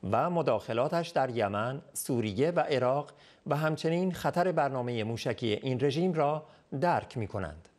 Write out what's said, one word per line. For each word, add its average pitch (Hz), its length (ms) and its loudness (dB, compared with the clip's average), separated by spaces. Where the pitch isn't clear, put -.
و 131 180 2
مداخلاتش 156 800 0
در 135 200 0
یمن، 113 520 -2
سوریه 117 580 0
و 170 80 2
عراق 139 520 0
و 143 80 2
همچنین 160 560 0
خطر 175 400 0
برنامه 127 520 0
موشکی 113 500 -2
این 127 260 -2
رژیم 151 340 2
را 156 300 0
درک 143 360 0
می‌کنند. 90 600 -6